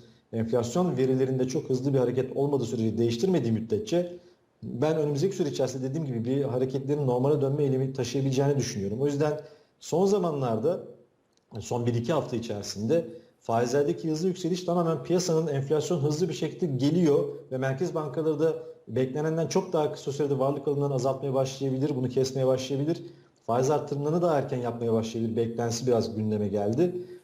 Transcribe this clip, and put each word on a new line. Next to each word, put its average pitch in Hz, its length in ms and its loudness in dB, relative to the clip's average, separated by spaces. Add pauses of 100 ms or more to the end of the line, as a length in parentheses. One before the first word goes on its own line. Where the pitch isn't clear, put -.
(320)
enflasyon 120 640 0
verilerinde 131 520 2
çok - 220 -4
hızlı 135 240 0
bir 135 40 4
hareket 123 380 0
olmadığı 139 280 0
sürece 113 340 0
değiştirmediği 117 540 2
müddetçe 170 600 0 (500)
ben 131 340 -2
önümüzdeki 147 400 0
süre 165 120 0
içerisinde 135 400 -2
dediğim 151 180 -4
gibi 117 180 -4
bir 135 180 0
hareketlerin 135 640 -2
normale 131 340 2
dönme 147 220 0
eğilimi 131 300 0
taşıyabileceğini 135 640 0
düşünüyorum. 107 440 -2
O 143 60 2
yüzden 147 340 0 (400)
son 180 260 0
zamanlarda, 147 760 0 (800)
son 120 260 -2
bir 117 80 2
iki 117 180 0
hafta 135 240 0
içerisinde 107 680 -2 (360)
faizlerdeki 143 680 0
hızlı 156 180 0
yükseliş 175 360 -2
tamamen 165 380 0
piyasanın 165 440 2
enflasyon 147 540 0
hızlı 151 280 0
bir 147 60 -4
şekilde - 320 -2
geliyor 160 580 4 (280)
ve 131 60 -2
merkez 135 360 0
bankaları 151 460 -2
da 160 140 4 (340)
beklenenden 151 580 0
çok 180 260 0
daha 151 200 2
kısa - 200 -8
sürede 139 260 0
varlık 139 300 0
alımlarını 143 260 0
azaltmaya 135 400 0
başlayabilir, 135 600 0
bunu 127 120 0
kesmeye 131 380 0
başlayabilir. 143 560 0 (440)
Faiz 131 240 2
artırımlarını 147 520 0
daha 160 160 4
erken 131 200 -2
yapmaya 117 340 -2
başlayabilir. 113 440 0
Beklentisi 117 500 0
biraz 107 300 2
gündeme 107 320 0
geldi. 117 460 2 (300)